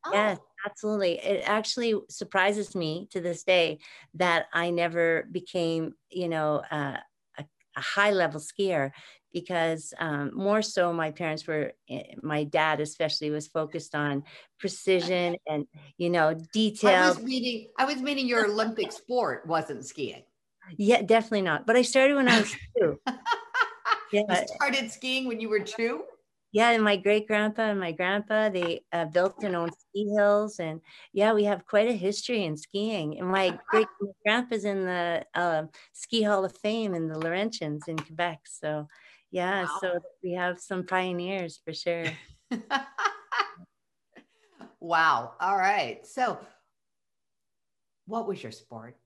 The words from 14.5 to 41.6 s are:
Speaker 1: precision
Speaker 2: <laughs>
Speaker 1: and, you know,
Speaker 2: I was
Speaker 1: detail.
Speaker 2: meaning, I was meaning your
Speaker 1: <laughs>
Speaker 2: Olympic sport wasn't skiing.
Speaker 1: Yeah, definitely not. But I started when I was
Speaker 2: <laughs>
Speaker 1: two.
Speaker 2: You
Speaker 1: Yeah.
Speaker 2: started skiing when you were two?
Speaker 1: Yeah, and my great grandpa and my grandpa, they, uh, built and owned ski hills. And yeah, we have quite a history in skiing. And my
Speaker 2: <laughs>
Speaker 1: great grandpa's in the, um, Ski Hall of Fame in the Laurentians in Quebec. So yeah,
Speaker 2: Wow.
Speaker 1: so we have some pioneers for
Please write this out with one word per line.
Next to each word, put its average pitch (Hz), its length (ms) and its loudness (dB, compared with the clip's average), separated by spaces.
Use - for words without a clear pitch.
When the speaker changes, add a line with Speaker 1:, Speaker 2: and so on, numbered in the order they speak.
Speaker 1:
precision 180 840 0
Speaker 2:
<laughs> - 80 -12
Speaker 1:
and, 147 180 -2
you 175 120 0
know, 170 180 4
Speaker 2:
I 160 80 2
was 165 120 -12
Speaker 1:
detail. 202 760 4
Speaker 2:
meaning, 240 560 -4
I 247 80 2
was 285 160 -2
meaning 269 260 -2
your 233 180 2
Speaker 1:
<laughs> 202 40 2
Speaker 2:
Olympic 220 440 -2
sport 208 540 -2
wasn't 156 380 -2
skiing. - 380 -8
Speaker 1:
Yeah, 208 240 4
definitely 220 400 2
not. 160 260 0
But 226 80 4
I 247 60 6
started 269 340 6
when 269 140 4
I 226 100 8
was 208 120 0
Speaker 2:
<laughs> - 140 -4
Speaker 1:
two. 165 200 2
Speaker 2:
You 208 160 2
Speaker 1:
Yeah. 180 160 2
Speaker 2:
started 269 460 -2
skiing 262 360 -4
when 226 140 -4
you 220 80 -6
were 214 100 2
two? 233 460 -4
Speaker 1:
Yeah, 220 180 6
and 226 160 4
my 208 100 6
great 208 320 2
grandpa 214 360 0
and 208 180 0
my 170 100 -4
grandpa, 202 560 0
they, 175 460 -2
uh, 170 100 0
built 175 400 0
and 185 140 -2
owned 170 160 -2
ski 208 260 -4
hills. 208 420 2
And 160 220 -6
yeah, 208 220 4
we 208 100 4
have 202 220 0
quite 220 240 4
a - 40 0
history 208 520 -2
in 156 100 -2
skiing. 185 640 -6
And 180 80 -4
my 185 380 2
Speaker 2:
<laughs> - 40 -16
Speaker 1:
great 214 180 4
grandpa's 226 400 0
in 196 220 -2
the, 175 480 -2
um, 160 360 0
Ski - 320 -2
Hall 202 220 2
of 180 120 -6
Fame 214 380 -2
in 165 140 -2
the 156 100 -6
Laurentians 165 720 -4
in 160 80 -4
Quebec. 160 500 -6
So 151 400 -6
yeah, 185 320 -2
Speaker 2:
Wow. 156 180 -4
Speaker 1:
so 180 180 -2
we 180 80 -4
have 180 300 -4
some 185 240 -6
pioneers 185 720 -4
for - 160 -12